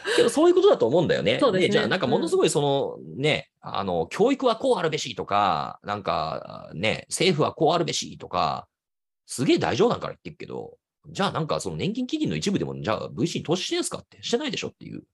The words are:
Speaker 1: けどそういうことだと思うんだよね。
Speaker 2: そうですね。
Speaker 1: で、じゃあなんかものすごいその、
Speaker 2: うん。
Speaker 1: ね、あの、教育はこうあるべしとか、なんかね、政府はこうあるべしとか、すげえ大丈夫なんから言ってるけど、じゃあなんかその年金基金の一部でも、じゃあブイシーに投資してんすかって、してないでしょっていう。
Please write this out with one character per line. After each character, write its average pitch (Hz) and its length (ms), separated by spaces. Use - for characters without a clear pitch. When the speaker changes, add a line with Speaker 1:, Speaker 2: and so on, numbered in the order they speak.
Speaker 1:
け 480 60
ど - 80
そ 302 140
う 349 40
い 349 40
う - 20
こ 359 80
と 403 80
だ - 80
と 120 80
思 151 160
う - 20
ん 113 40
だ - 60
よ - 80
ね。 107 160
Speaker 2:
そ 269 120
う - 20
で 185 60
す 185 40
ね。 170 60
Speaker 1:
で、 202 40
じ - 60
ゃ - 60
あ - 20
な 170 120
ん - 20
か 131 60
も 139 120
の 320 100
す 370 80
ご 370 100
い 160 40
そ 151 120
の、 139 320
Speaker 2:
う - 60
ん。 - 20
Speaker 1:
ね、 143 300
あ - 240
の、 87 220
教 240 260
育 269 140
は 226 100
こ 262 160
う 220 40
あ 185 60
る 165 60
べ 151 80
し 123 180
と - 120
か、 85 560
な 104 140
ん 101 60
か - 720
ね、 95 360
政 165 260
府 147 60
は 110 100
こ - 180
う - 20
あ 175 60
る 170 60
べ - 80
し - 240
と - 120
か、 80 400
す - 180
げ 320 100
え - 40
大 98 180
丈 185 100
夫 247 40
な 147 60
ん 87 40
か - 60
ら - 80
言 - 40
っ - 20
て - 100
る - 60
け - 100
ど、 60 320
じ 175 140
ゃ 202 40
あ 156 60
な 123 80
ん 156 60
か 82 140
そ 95 100
の 78 60
年 135 160
金 247 140
基 311 120
金 226 120
の 80 60
一 78 140
部 170 80
で 82 60
も、 69 160
じ 76 80
ゃ 107 60
あ - 140
ブ 82 160
イ 170 40
シ - 100
ー - 40
に - 20
投 156 100
資 185 100
し - 40
て 339 80
ん 349 80
す - 60
か - 80
っ - 80
て、 - 160
し - 80
て 240 80
な 302 80
い 262 40
で 180 60
し - 80
ょ - 40
っ - 40
て - 140
い - 100
う。 - 60